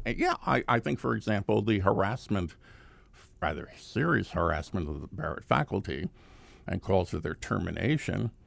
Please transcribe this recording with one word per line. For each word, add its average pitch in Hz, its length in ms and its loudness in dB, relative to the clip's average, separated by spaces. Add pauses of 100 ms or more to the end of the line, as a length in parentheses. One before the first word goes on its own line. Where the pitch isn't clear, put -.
and, - 120 -2
yeah, 359 180 2 (120)
I, 123 180 2
I 120 140 4
think, 135 200 -2
for 123 160 0
example, 107 460 2
the 104 180 2
harassment, 95 760 0 (840)
rather 76 260 -2 (100)
serious 135 540 0
harassment 80 560 0
of 73 140 -6
the - 100 -10
Barrett - 320 -6
faculty 101 640 0 (580)
and 95 160 -2
calls 92 280 2
for 87 100 -2
their 82 160 -4
termination, 98 960 0 (160)